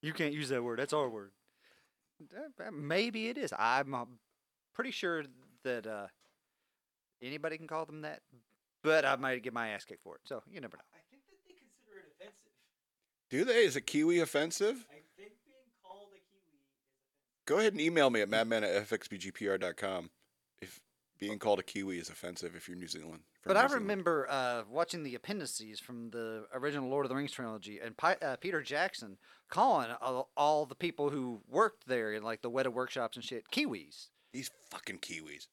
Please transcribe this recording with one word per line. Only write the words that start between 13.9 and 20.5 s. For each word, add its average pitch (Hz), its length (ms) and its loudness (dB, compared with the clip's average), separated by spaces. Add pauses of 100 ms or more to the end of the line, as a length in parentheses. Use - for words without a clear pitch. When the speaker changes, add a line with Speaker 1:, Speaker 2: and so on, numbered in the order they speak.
Speaker 3:
offensive? 170 720 2
Speaker 2:
I - 120 -20 (160)
think 202 140 -20 (140)
being 262 220 -20 (160)
called 196 300 -18
a 190 60 -20 (120)
Kiwi 180 240 -20
is 139 80 -20
offensive. - 840 -20
Speaker 3:
Go 156 140 2
ahead 214 140 6
and 175 80 -2
email 160 280 8
me 113 120 4
at 98 80 2
madmen 113 340 4
at 92 100 2
F 104 200 2
X - 160 -4
B 101 80 -8
G 95 140 -8
P 101 180 -4
R 98 80 4
dot 90 180 -2
com. 92 340 -4 (1080)